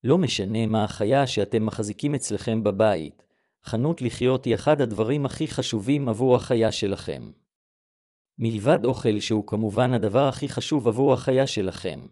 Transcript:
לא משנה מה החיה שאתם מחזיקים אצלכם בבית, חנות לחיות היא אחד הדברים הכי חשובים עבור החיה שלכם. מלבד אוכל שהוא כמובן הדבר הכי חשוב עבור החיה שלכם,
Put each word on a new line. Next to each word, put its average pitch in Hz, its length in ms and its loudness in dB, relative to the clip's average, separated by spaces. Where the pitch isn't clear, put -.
לא 143 140 4
משנה 110 480 0
מה 107 180 2
החיה 123 420 2
שאתם 110 400 0
מחזיקים 107 480 -4
אצלכם 113 480 -2
בבית, 98 600 0
חנות 131 380 -2
לחיות 127 420 0
היא 117 100 2
אחד 147 260 4
הדברים 120 460 0
הכי 156 220 -4
חשובים 131 600 -2
עבור 123 280 4
החיה 110 360 0
שלכם. 82 580 -6
מלבד 113 460 2
אוכל 120 360 0
שהוא 107 260 -2
כמובן 110 460 0
הדבר 117 360 2
הכי 135 200 -6
חשוב 127 400 -2
עבור 131 240 2
החיה 127 340 2
שלכם, 92 540 -6